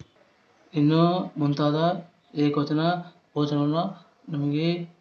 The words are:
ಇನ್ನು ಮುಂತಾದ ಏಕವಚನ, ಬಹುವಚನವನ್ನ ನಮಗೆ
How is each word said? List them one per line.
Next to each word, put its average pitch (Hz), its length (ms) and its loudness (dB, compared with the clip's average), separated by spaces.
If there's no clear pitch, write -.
ಇನ್ನು 156 280 4
ಮುಂತಾದ 147 400 0
ಏಕವಚನ, 147 460 0
ಬಹುವಚನವನ್ನ 147 540 0
ನಮಗೆ 147 380 -2